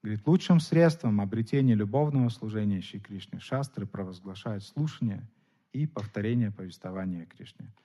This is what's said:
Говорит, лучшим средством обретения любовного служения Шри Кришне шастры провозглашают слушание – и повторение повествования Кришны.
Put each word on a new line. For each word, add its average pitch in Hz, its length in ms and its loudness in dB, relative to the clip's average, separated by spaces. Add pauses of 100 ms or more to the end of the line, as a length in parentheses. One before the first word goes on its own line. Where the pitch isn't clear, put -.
Говорит, 107 240 -4
лучшим 170 340 6
средством 156 600 4
обретения 113 540 2
любовного 127 540 2
служения 107 540 -2
Шри - 180 -12
Кришне - 400 -12
шастры 131 460 -4
провозглашают 98 760 -8
слушание – 120 640 -4 (460)
и 147 140 -2
повторение 107 640 -2
повествования 92 760 -8
Кришны. - 460 -20 (120)